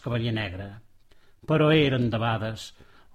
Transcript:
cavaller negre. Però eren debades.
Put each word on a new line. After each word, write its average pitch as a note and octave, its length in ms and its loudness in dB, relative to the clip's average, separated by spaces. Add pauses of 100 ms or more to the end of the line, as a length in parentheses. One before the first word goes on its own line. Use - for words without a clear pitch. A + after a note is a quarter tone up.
cavaller A#2 340 -2
negre. G2 320 -8 (760)
Però D3+ 260 4
eren C3 400 4
debades. A2+ 560 -4 (460)